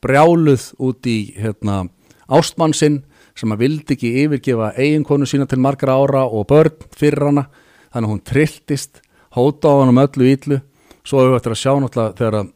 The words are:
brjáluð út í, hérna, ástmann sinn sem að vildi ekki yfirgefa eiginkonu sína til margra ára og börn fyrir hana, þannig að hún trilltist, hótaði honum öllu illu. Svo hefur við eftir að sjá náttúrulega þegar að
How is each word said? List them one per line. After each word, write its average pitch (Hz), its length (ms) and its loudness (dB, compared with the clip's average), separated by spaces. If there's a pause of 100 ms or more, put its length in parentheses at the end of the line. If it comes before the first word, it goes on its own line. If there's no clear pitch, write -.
brjáluð 147 720 2
út 127 300 -6
í, 113 100 -2 (160)
hérna, 101 480 -6 (480)
ástmann 156 460 0
sinn 147 260 0 (360)
sem 110 140 -4
að 107 120 -2
vildi 147 320 -2
ekki 117 220 -4
yfirgefa 127 560 -2
eiginkonu 143 520 0
sína 135 220 -2
til 135 120 -4
margra 135 360 0
ára 135 280 0
og 110 240 -4
börn 156 280 4 (140)
fyrir 143 340 -2
hana, 143 240 0 (460)
þannig 113 140 -4
að 107 40 -4
hún 101 120 -6
trilltist, - 760 -4 (340)
hótaði 143 480 2
honum 127 220 4
öllu 135 260 2
illu. 139 300 -2 (400)
Svo - 200 -4
hefur 131 140 4
við 120 60 0
eftir 113 160 -6
að - 40 -10
sjá 135 140 -2
náttúrulega 120 420 -2
þegar 110 220 -2
að 104 180 -6